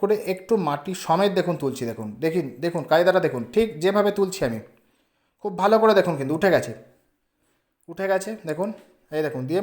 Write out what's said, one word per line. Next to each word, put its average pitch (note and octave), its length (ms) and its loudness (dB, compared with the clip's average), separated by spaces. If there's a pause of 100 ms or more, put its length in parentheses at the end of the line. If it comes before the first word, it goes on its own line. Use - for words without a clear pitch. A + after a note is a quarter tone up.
করে G#3 140 2 (180)
একটু F#3 200 -4 (140)
মাটি D3 240 -4 (140)
সমেত F#3+ 340 2
দেখুন F3 220 0
তুলছি। C3 300 -4
দেখুন, A2 160 -10 (160)
দেখি, E3 180 0 (220)
দেখুন E3+ 180 -2 (100)
কায়দাটা F3 340 6
দেখুন, C3 160 -2 (120)
ঠিক A3 140 2 (160)
যেভাবে G3+ 340 2
তুলছি F#3 300 -2
আমি, A2+ 120 -6 (880)
খুব G3+ 60 -6 (100)
ভালো G#3 200 6
করে A3 180 6
দেখুন, F3 200 2
কিন্তু C3+ 180 -2
উঠে G3 180 2
গেছে, A#2 180 -2 (1160)
উঠে F#3+ 200 -6
গেছে। F#3+ 200 0 (180)
দেখুন, E3+ 200 -2 (420)
এই D3+ 140 -2
দেখুন, C3+ 240 -4
দিয়ে F3+ 140 0